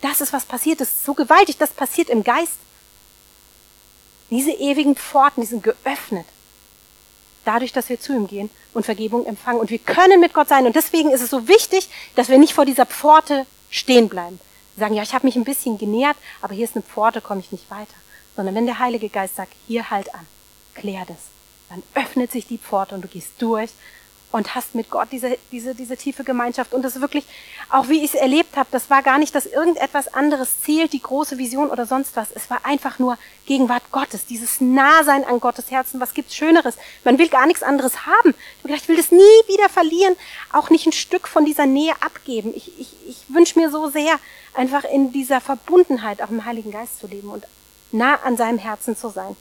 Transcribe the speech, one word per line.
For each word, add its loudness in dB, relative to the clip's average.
Das -4
ist, -6
was -4
passiert, -4
das -6
ist -6
so -4
gewaltig, 2
das -2
passiert -4
im 0
Geist. -2
Diese 0
ewigen 0
Pforten, 2
die -6
sind -8
geöffnet. -6
Dadurch, -2
dass -4
wir -6
zu -8
ihm -2
gehen -10
und -4
Vergebung -4
empfangen. -4
Und -4
wir -6
können 6
mit 4
Gott 2
sein. 4
Und 2
deswegen 0
ist 0
es -8
so -6
wichtig, 4
dass 2
wir 6
nicht 8
vor 4
dieser 2
Pforte 4
stehen 4
bleiben. -10
Wir -6
sagen, -2
„Ja, -2
ich -10
habe 0
mich 2
ein 0
bisschen -6
genähert, -2
aber -10
hier -6
ist -10
eine -6
Pforte, -2
komme -8
ich -16
nicht -18
weiter.“ -18
Sondern -6
wenn 0
der -6
Heilige -4
Geist -8
sagt, -12
„Hier -8
halt -6
an, -18
klär -10
das“, -18
dann -18
öffnet -4
sich -10
die -10
Pforte -6
und -12
du -16
gehst -18
durch -4
und -6
hast -10
mit -6
Gott -4
diese, -6
diese, -10
diese -14
tiefe -10
Gemeinschaft. -4
Und -2
das -6
ist -8
wirklich, -4
auch 2
wie 2
ich's -4
erlebt 0
habe, -2
das -6
war 4
gar 2
nicht, 0
dass -2
irgendetwas -2
anderes -2
zählt, 0
die -6
große -6
Vision -4
oder -6
sonst -4
was. -6
Es -16
war -6
einfach -4
nur 0
Gegenwart 0
Gottes, -6
dieses -6
Nahsein 4
an -2
Gottes -6
Herzen. -4
Was -8
gibt's -10
Schöneres? 2
Man 4
will 4
gar 4
nichts 0
anderes -2
haben. 6
Ich -8
hab -20
gedacht, -6
„Ich -20
will 4
das 0
nie 8
wieder 2
verlieren, 2
auch 0
nicht 4
ein 0
Stück -4
von 2
dieser 0
Nähe 2
abgeben.“ -8
Ich, -18
ich, -18
ich -20
wünsch 4
mir 2
so -4
sehr, 0
einfach -2
in 0
dieser -2
Verbundenheit -2
auch -10
im -8
Heiligen -10
Geist -14
zu -18
leben -16
und -16
nah 2
an -2
seinem 0
Herzen -8
zu -12
sein. -12